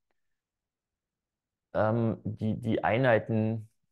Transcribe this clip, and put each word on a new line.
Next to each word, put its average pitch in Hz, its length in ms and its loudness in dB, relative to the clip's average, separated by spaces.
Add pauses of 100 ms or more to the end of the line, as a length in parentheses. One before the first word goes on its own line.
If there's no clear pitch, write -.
(1700)
ähm, 110 500 0
die, 107 320 -4
die 113 280 -2
Einheiten, 110 840 2 (220)